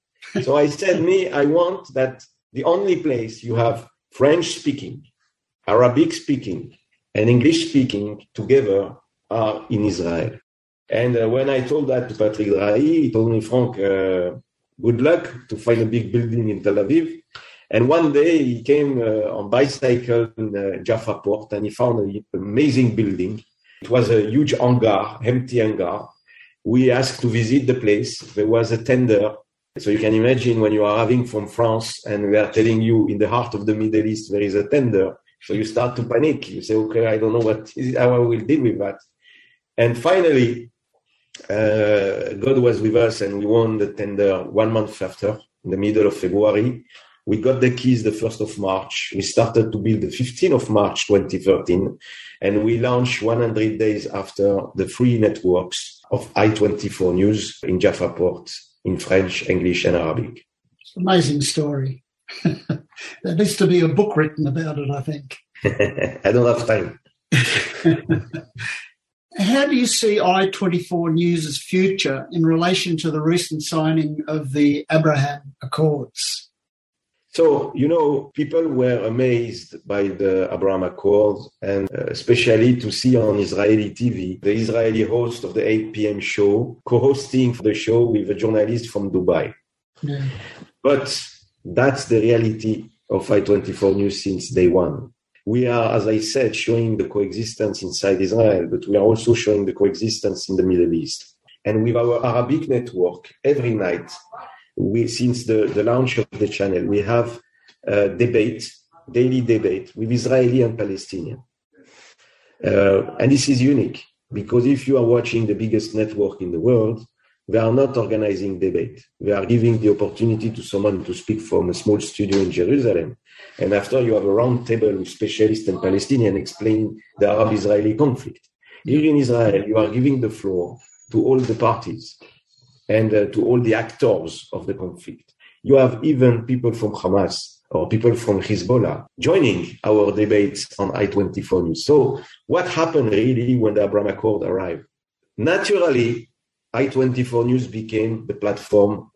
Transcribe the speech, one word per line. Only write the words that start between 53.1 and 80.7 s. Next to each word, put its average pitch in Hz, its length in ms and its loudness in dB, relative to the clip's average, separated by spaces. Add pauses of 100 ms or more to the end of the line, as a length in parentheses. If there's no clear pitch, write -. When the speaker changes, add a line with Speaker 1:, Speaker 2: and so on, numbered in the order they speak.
Speaker 2:
one 117 180 0
hundred 110 380 -2
days 107 240 0 (200)
after 98 260 0 (260)
the 92 220 -2
free 120 200 4 (100)
networks 90 520 0 (320)
of 101 100 -2 (240)
I - 40 6
twenty-four 95 640 0
News 98 440 0 (120)
in 90 100 0
Jaffa 90 300 0
Port - 360 -4 (380)
in 92 140 -2
French, 92 500 -2
English, 90 360 0
and 90 120 2
Arabic. 85 480 -4 (360)
Speaker 1:
It's - 160 -20
an 180 60 -6
amazing 160 400 2 (120)
story. 139 480 -4 (400)
<laughs> - 800 -6
There 175 140 -4
needs 202 260 0
to 190 60 4
be 175 120 4
a 165 80 4
book 202 280 0
written 156 320 0
about 151 300 -6
it, 139 120 -6
I 143 180 -6
think. 147 280 -12 (140)
Speaker 2:
<laughs> - 140 -20 (640)
I 98 60 4
don't 120 200 4
have - 140 -2
time. 104 220 0 (440)
Speaker 1:
<laughs> - 1160 -2 (880)
How 240 280 2
do 294 160 0
you 240 40 2
see 208 340 2
I 190 280 2
twenty-four 175 600 -2
News's 160 520 0
future 185 720 -2
in 170 120 0
relation 170 580 0
to 160 100 -2
the 151 100 -4 (120)
recent 160 280 -4
signing 156 500 0 (140)
of 151 260 -6
the 147 380 2
Abraham 147 720 0
Accords? 147 880 -4 (880)
Speaker 2:
So, 143 360 2
you 139 140 0
know, 151 460 0
people 160 340 -2
were 127 300 0 (140)
amazed 117 580 -2 (180)
by 101 200 -2
the 95 440 0
Abraham 95 300 0